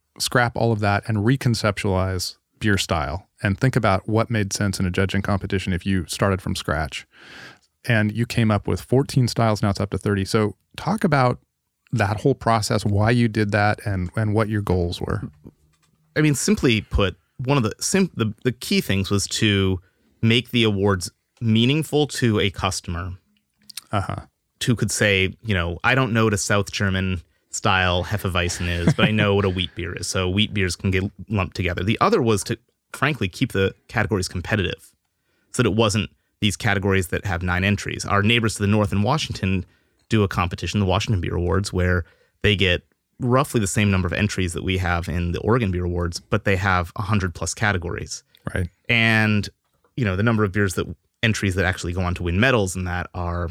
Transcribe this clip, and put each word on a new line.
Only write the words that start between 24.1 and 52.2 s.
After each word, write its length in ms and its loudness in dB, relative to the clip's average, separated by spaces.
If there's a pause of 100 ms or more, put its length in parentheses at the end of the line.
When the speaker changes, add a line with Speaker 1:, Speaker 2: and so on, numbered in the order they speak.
Speaker 2:
Who 100 2
could 160 0
say, 540 2
you 100 0
know, 300 -2
"I 100 4
don't 180 2
know 120 4
what 100 4
a 40 0
South 340 0
German 480 0 (300)
style 520 2
Hefeweizen 640 -2
is, 260 0
but 100 2
I 60 2
know 240 2
what 100 2
a 60 2
wheat 240 -4
beer 200 -8
is." 120 -8
So 220 -2
wheat 260 0
beers 220 0
can 140 -2
get 140 0 (240)
lumped 260 -2
together. 300 -4
The 160 0
other 220 0
was 220 0
to, 140 -6 (340)
frankly, 360 -2
keep 240 -4
the 220 0 (140)
categories 400 -2
competitive 640 -4 (640)
so 100 0
that 60 4
it 80 2
wasn't 320 2 (320)
these 160 0
categories 520 0
that 180 -4
have 160 -2
nine 220 0
entries. 400 -2
Our 180 2
neighbors 340 2
to 60 -4
the 60 2
north 240 2
in 100 0
Washington 600 -2 (440)
do 140 4
a 60 2
competition, 500 -4
the 80 2
Washington 340 2
Beer 140 -4
Awards, 380 0
where 320 0 (380)
they 120 4
get 280 2 (380)
roughly 400 0
the 60 2
same 240 2
number 160 2
of 60 -2
entries 400 -2
that 120 -6
we 120 0
have 320 -2
in 240 -2
the 80 -6
Oregon 300 0
Beer 140 -2
Awards, 360 -4
but 240 -4
they 120 2
have 400 0
a 60 -6
hundred 320 -2
plus 200 -6
categories. 680 -4 (320)
Speaker 1:
Right. 140 -2 (200)
Speaker 2:
And, 600 2 (480)
you 80 -2
know, 120 0
the 60 0
number 220 2
of 80 -2
beers 220 0
that, 120 -2 (360)
entries 320 0
that 100 0
actually 300 -2
go 80 -2
on 140 -2
to 80 -10